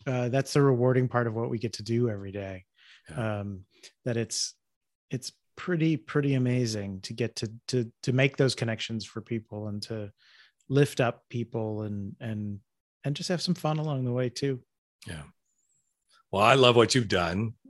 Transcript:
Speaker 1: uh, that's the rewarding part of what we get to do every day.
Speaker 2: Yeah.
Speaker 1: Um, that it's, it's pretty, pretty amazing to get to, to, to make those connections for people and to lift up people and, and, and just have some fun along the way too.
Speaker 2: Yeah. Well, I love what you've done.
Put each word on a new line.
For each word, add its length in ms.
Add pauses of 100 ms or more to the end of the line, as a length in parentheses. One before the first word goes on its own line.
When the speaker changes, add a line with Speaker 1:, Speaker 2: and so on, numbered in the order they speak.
Speaker 1:
uh, 220
that's 240
the 100
rewarding 460
part 180
of 80
what 160
we 80
get 160
to 80
do 260
every 220
day. 360 (440)
Speaker 2:
Yeah. 300
Speaker 1:
Um, 240 (400)
that 120
it's, 380 (560)
it's 220 (240)
pretty, 400
pretty 380
amazing 680
to 100
get 240
to, 140 (180)
to, 240 (120)
to 80
make 240
those 180
connections 500
for 160
people 460
and 160
to 300 (560)
lift 320
up 280
people 540
and, 380
and, 400 (420)
and 140
just 120
have 140
some 120
fun 240
along 260
the 80
way 160
too. 340 (460)
Speaker 2:
Yeah. 140 (1080)
Well, 120
I 120
love 220
what 180
you've 140
done. 460 (160)